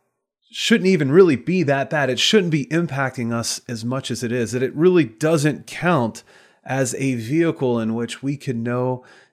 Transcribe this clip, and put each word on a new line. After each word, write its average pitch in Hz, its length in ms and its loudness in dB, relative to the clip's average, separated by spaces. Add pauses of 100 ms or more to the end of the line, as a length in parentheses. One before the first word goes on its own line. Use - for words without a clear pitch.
(500)
shouldn't 190 380 0
even 151 240 4
really 170 240 8
be 175 260 -2
that 139 300 0
bad. 143 180 0
It 123 80 -2
shouldn't 190 320 2
be 147 160 0
impacting 135 680 -4
us 117 380 -6
as 117 160 -8
much 131 240 -6
as 123 140 -6
it 113 80 -4
is, 117 220 -4
that 127 100 -2
it - 120 -4
really 175 300 4
doesn't 151 600 0
count 147 560 -2 (400)
as 131 320 -4
a 135 180 -2
vehicle 135 680 0
in 110 140 -2
which 117 300 -6
we 139 140 -4
can 117 260 -6
know 123 420 -4 (280)